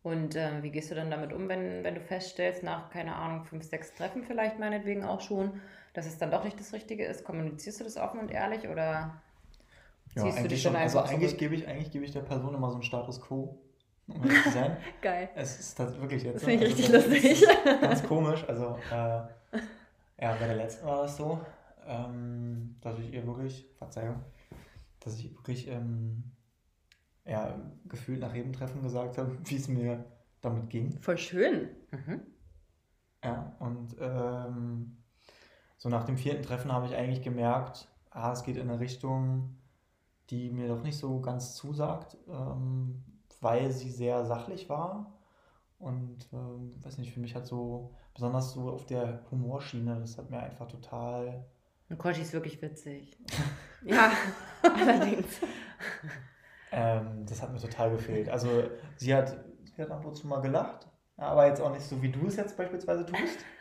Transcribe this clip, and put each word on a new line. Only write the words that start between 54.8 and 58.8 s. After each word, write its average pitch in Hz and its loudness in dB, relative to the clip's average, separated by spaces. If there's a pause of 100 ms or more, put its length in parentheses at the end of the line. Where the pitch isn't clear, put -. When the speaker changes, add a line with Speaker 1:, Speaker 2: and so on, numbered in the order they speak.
Speaker 2:
Ähm, 110 2
das - -6
hat 127 -6
mir 120 -6
total 113 0
gefehlt. 107 0
Also 120 4 (320)